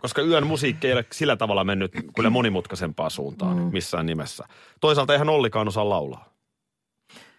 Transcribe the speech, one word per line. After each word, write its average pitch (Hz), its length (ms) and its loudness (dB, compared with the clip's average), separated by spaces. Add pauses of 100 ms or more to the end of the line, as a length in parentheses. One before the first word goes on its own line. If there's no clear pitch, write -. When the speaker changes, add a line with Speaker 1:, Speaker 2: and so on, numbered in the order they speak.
Speaker 1:
Koska 143 200 -2
yön 156 240 4
musiikki 151 400 -2
ei 127 60 4
ole 120 200 0
sillä 139 240 0
tavalla 101 280 0
mennyt 95 280 -2 (240)
kyllä 113 140 2
monimutkaisempaan 92 800 -2
suuntaan 76 460 -4
Speaker 2:
Mm. 87 60 0 (100)
Speaker 1:
missään 85 340 -4
nimessä. 80 380 -6 (360)
Toisaalta 147 320 4
eihän 147 160 4
Ollikaan 113 400 2
osaa 104 200 0
laulaa. 78 440 -4 (1080)